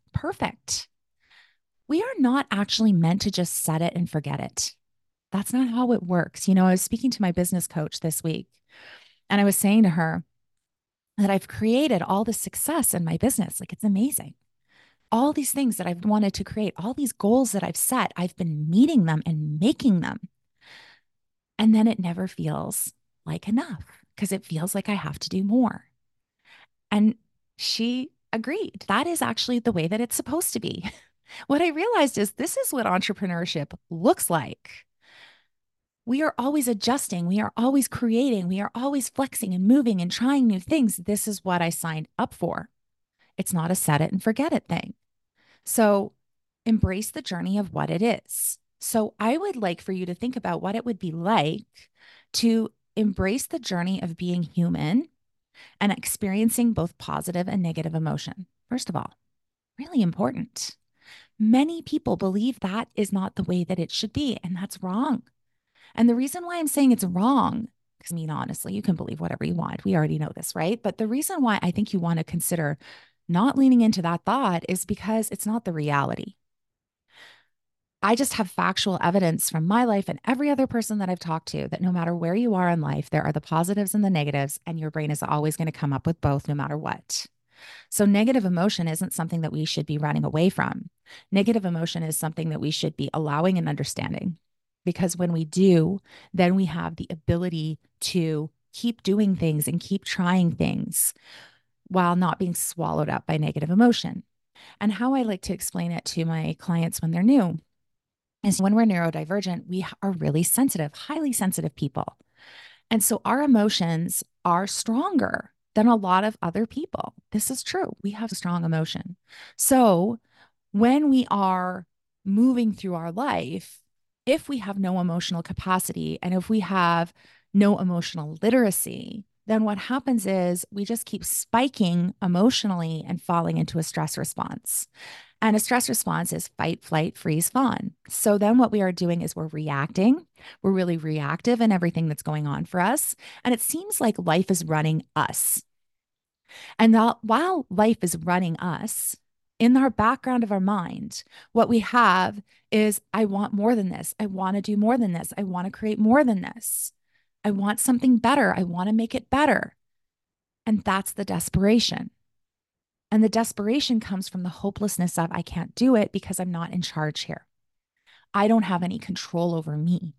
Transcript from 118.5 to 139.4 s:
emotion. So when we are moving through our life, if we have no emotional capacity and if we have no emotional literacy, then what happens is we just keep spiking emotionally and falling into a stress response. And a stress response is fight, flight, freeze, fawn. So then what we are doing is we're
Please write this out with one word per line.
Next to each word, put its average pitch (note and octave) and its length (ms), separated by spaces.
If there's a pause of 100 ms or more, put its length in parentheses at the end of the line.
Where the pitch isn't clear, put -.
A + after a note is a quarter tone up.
emotion. D#3+ 540 (400)
So A3+ 640 (520)
when C4 380
we C4 200
are F#3 560 (380)
moving A#3 480
through F#3 240
our E3 160
life, F3+ 720 (440)
if D4 240
we C4+ 100
have G3 200
no F#3 200
emotional E3+ 440
capacity E3+ 800
and F3+ 120
if F#3 160
we A3 120
have E3+ 520 (400)
no G3+ 260
emotional E3+ 640
literacy, A3 840 (220)
then A3 160
what G#3 140
happens B3 480
is F3+ 460
we G3+ 140
just A#3 200
keep F3+ 180
spiking F#3+ 960
emotionally F3+ 880
and F3 140
falling E3 360
into D#3+ 200
a D#3+ 60
stress D#3 340
response. - 720 (540)
And A3 140
a G#3+ 40
stress B3 280
response E3+ 460
is E3 140 (100)
fight, D#3 260
flight, D#3+ 340
freeze, D#3+ 320
fawn. B3+ 420 (180)
So G#3 300
then G#3 180
what B3 140
we G#3 100
are F#3 100
doing E3+ 300
is D#3 140
we're D#3+ 120